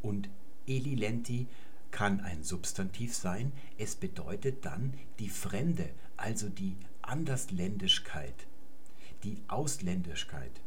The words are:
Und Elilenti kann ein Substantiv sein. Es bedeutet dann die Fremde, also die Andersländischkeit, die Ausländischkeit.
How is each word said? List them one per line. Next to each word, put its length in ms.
Und 300
Elilenti 800
kann 300
ein 220
Substantiv 720
sein. 380
Es 200
bedeutet 680
dann 300
die 100
Fremde, 640
also 320
die 300
Andersländischkeit, 1400
die 220
Ausländischkeit. 1200